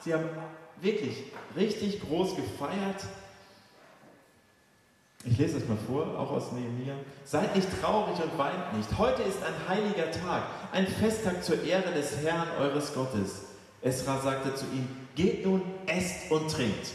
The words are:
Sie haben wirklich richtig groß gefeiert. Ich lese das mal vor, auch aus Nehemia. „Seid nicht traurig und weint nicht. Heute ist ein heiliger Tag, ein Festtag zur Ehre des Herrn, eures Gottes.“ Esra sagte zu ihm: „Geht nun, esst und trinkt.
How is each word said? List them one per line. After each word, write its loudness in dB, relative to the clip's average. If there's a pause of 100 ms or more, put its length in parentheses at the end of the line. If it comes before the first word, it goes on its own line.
Sie 2
haben 2 (520)
wirklich 0 (320)
richtig 2
groß 0
gefeiert. -2 (2250)
Ich 4
lese 4
das -2
mal 0
vor, -2
auch -2
aus -2
Nehemia. -4 (320)
„Seid 0
nicht 4 (140)
traurig 2
und -2
weint 0
nicht. -2
Heute 4
ist 0
ein -4
heiliger 2
Tag, -2 (280)
ein 4
Festtag 2
zur 2
Ehre 2
des 0
Herrn, 2 (120)
eures 2
Gottes.“ -2 (360)
Esra 2
sagte 0
zu -4
ihm: -2 (280)
„Geht 4
nun, 4 (240)
esst 0
und 2
trinkt. 0